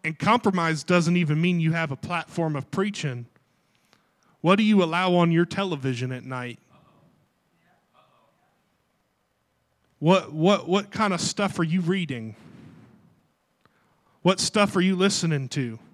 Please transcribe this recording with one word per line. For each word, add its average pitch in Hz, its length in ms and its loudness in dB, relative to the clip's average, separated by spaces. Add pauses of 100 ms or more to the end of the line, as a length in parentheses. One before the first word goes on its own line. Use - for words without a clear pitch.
And 156 140 -8
compromise 175 640 0
doesn't 175 320 2
even 156 240 0
mean 175 200 0
you 160 120 0
have 165 180 -2
a 135 60 -6
platform 165 600 -4
of - 140 -10
preaching. 151 560 -4 (1160)
What 180 140 4
do 220 60 2
you 214 200 6
allow 180 320 2
on 170 180 4
your 170 140 2
television 135 680 -4
at 123 120 -12
night? 123 340 -10 (3500)
What, 180 340 2
what, 165 360 2
what 196 220 0
kind 202 240 -2
of 165 80 -4
stuff - 360 -4
are 175 60 0
you 165 160 0
reading? 143 560 -4 (1800)
What 185 180 2
stuff 202 380 0
are 180 60 2
you 190 120 2
listening 170 560 0
to? 117 280 -6 (140)